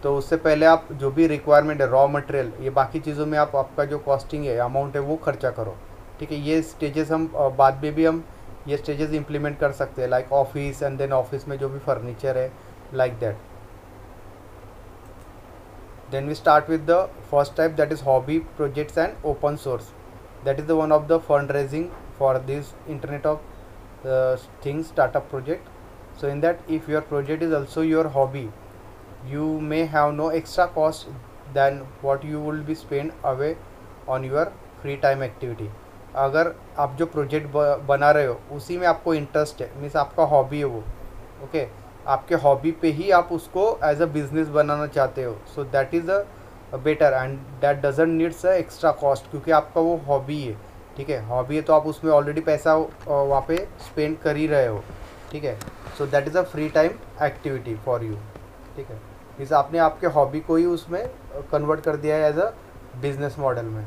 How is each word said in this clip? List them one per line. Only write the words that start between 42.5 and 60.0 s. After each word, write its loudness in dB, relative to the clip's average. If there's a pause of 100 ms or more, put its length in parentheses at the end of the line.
पे 0
ही 0
आप 6
उसको -2
as 4
a 2
business -2
बनाना 2
चाहते 0
हो, -6 (180)
so -6
that 0
is -2
a 0 (500)
better 4
and -2 (260)
that 2
doesn't 2
needs -2
a 4
extra 0
cost, 0
क्योंकि -2
आपका 4
वो 2
हॉबी -2
है, -6 (400)
ठीक -10
है। -4
हॉबी -2
है 0
तो 4
आप 6
उसमें -2
already 4
पैसा, 4
अ, 2 (200)
वहाँ 2
पे 0
स्पेंड -4
कर 0
ही 0
रहे 4
हो, -4 (480)
ठीक -10
है। -4 (420)
So -2
that 4
is -6
a 4
free -4
time 4 (280)
activity -4 (100)
for 2
you, -6 (600)
ठीक -12
है। -16 (220)
मीन्स -2
आपने 4
आपके 4